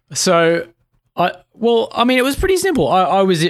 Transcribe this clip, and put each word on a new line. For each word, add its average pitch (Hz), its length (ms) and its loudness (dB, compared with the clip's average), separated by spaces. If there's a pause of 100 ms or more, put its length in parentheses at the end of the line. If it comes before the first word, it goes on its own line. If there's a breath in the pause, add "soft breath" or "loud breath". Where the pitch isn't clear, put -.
(140)
So, 170 540 0 (480)
I, 180 180 -2 (220)
well, 233 360 0
I 233 120 -2
mean, 254 160 2
it 247 40 2
was 277 120 -2
pretty 370 220 0
simple. 294 320 0
I, 185 160 2
I 185 180 0
was, 175 260 0